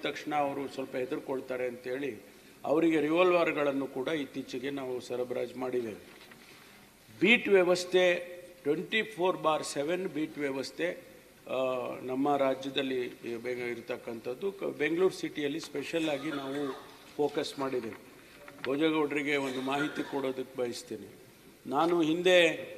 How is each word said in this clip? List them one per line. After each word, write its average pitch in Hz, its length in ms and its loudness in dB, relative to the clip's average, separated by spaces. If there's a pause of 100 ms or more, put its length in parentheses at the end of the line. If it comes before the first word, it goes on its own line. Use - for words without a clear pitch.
ತಕ್ಷಣ 151 340 -4
ಅವರು 139 320 0
ಸ್ವಲ್ಪ 131 280 -8
ಹೆದರ್ಕೊಳ್ತಾರೆ 127 720 -4
ಅಂತೇಳಿ 127 580 -6 (400)
ಅವರಿಗೆ 160 360 4
ರಿವಾಲ್ವರ್‌ಗಳನ್ನು 151 840 4
ಕೂಡ 131 200 -4
ಇತ್ತೀಚೆಗೆ 139 640 -4
ನಾವು 131 320 -6
ಸರಬರಾಜು 123 580 -4
ಮಾಡಿದ್ದೇವೆ. 123 580 -4 (1040)
ಬೀಟ್ 208 300 6
ವ್ಯವಸ್ಥೆ, 180 640 6 (480)
ಟ್ವೆಂಟಿ 175 380 0
ಫೋರ್ 175 360 -2
ಬಾರ್ 156 260 0
ಸೆವೆನ್ 170 440 -2
ಬೀಟ್ 151 300 -4
ವ್ಯವಸ್ಥೆ, 143 720 -4 (400)
ಆ, 127 80 -4 (460)
ನಮ್ಮ 135 340 2
ರಾಜ್ಯದಲ್ಲಿ 135 840 0 (220)
ಬೆ-, 123 280 -4
ಇರ್ತಕ್ಕಂಥದ್ದು. 120 800 -6
ಕ-, 190 120 -8
ಬೆಂಗಳೂರು 151 500 2
ಸಿಟಿಯಲ್ಲಿ 151 460 -4
ಸ್ಪೆಷಲ್ 160 500 -2
ಆಗಿ 143 220 -2
ನಾವು 139 420 -4 (440)
ಫೋಕಸ್ 143 420 0
ಮಾಡಿದ್ದೇವೆ. 127 480 -4 (560)
ಭೋಜೇಗೌಡರಿಗೆ 147 720 2
ಒಂದು 135 260 0
ಮಾಹಿತಿ 143 500 -2
ಕೊಡೋದಕ್ಕೆ 135 460 -2
ಬಯಸ್ತೀನಿ. 113 560 -6 (540)
ನಾನು 165 340 4
ಹಿಂದೆ 170 540 6 (220)